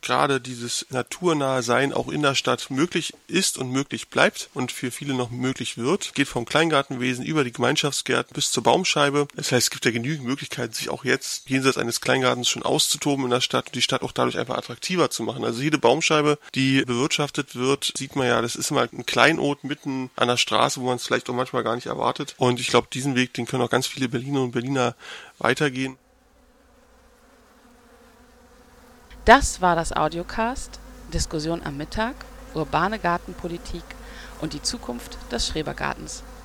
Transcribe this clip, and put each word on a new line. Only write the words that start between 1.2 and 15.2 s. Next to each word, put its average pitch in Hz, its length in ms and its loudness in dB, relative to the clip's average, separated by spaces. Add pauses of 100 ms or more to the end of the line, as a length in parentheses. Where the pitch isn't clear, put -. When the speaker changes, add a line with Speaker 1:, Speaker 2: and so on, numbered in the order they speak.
Speaker 1:
Sein 123 280 4
auch 123 160 -2
in 151 140 -2
der 135 140 4
Stadt - 340 0
möglich 151 440 -2 (120)
ist - 320 0
und 127 120 -4
möglich 131 380 -4
bleibt - 460 2
und 127 160 -4
für 123 220 -6
viele 143 220 -6
noch 123 160 -2
möglich 127 460 -4
wird. 139 380 0
Geht 139 140 0
vom 120 160 -4
Kleingartenwesen 135 800 0
über 156 180 2
die 123 100 0
Gemeinschaftsgärten 127 840 0
bis - 180 -2
zur 127 100 0
Baumscheibe. 143 720 4
Das - 160 -6
heißt, 123 160 4
es - 40 0
gibt - 140 -8
ja 127 60 4
genügend 127 340 -4
Möglichkeiten, 120 480 -6
sich - 160 -6
auch - 160 -6
jetzt - 460 -2
jenseits 131 280 2
eines 117 220 -2
Kleingartens 127 480 2
schon - 140 -2
auszutoben 139 640 2
in 123 80 -2
der 123 80 2
Stadt 127 260 -2
und - 80 -14
die 123 80 0
Stadt - 200 0
auch 127 100 -6
dadurch 123 260 0
einfach 127 180 -4
attraktiver 147 540 -2
zu - 140 -4